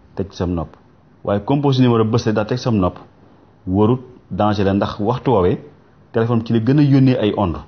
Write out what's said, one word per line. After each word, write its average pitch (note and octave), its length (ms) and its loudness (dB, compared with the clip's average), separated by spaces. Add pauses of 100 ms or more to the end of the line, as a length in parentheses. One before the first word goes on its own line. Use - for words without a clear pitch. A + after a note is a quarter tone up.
(140)
teg F#2+ 180 -8
sam F2+ 220 -6
nopp. D#2+ 220 -8 (480)
Waaye G2+ 200 -2
composé C#3 380 0
numéro A#2 220 4
bës A#2 220 -2
rek A2 80 0
daal G#2+ 120 -2
teg B2+ 120 -4
sam A#2 180 -2
nopp, F2+ 220 0 (680)
wërut G#2+ 340 2 (300)
danger G#2 340 0
la, F#2+ 100 2
ndax G2+ 260 -4
waxtu B2 300 -2
woowee A2+ 280 2 (540)
téléphone A2+ 340 -2
ci A#2 60 -4
la A2+ 80 0
gën C3+ 180 0
a D3+ 40 4
yónnee C3+ 360 4
ay G#2 180 0
ondes. E2+ 320 -2